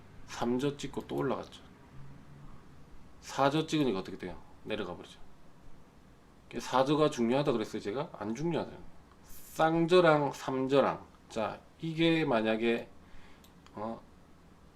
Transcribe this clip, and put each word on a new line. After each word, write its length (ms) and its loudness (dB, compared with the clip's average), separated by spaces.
삼 300 -2
찍고 500 -4
또 80 -4
올라갔죠. 440 -4
사 260 0
어떻게 680 0
돼요? 240 -10
내려가 320 -6
버리죠. 240 -18
사가 500 4
중요하다 400 2
그랬어요, 320 -2
제가? 300 -4
안 220 -6
중요하다. 360 -2
쌍저랑 1080 4
삼 360 -4
자, 320 -4
이게 440 2
만약에, 640 2
어, 260 -8